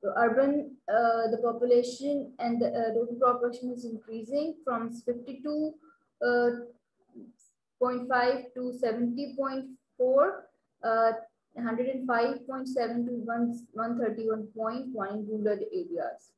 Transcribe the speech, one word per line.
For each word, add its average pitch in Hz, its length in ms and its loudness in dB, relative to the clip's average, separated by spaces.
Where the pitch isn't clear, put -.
so - 140 -2
urban, 262 600 2
uh, 226 420 4
the 226 120 0
population 247 960 2
and 233 220 0
the, 233 80 4
uh, 226 260 0
total 233 260 0
population 247 520 2
is 240 120 -8
increasing 233 800 -4
from, 233 240 -2
uh, - 160 -10
fifty-two 294 680 -4
point 247 280 0
five 254 360 2
to 247 180 -4
seventy 240 680 -2
point 269 280 -2
four, 269 500 4
uh, 226 280 4
hundred 240 300 -2
and 262 180 -4
five 247 400 0
point 262 220 -6
seven 240 380 0
to 247 60 -4
one, 233 460 -2
one 233 260 -2
thirty-one 220 480 -2
point 240 360 -4
one 208 340 -4
rural 214 320 0
areas. 165 640 -6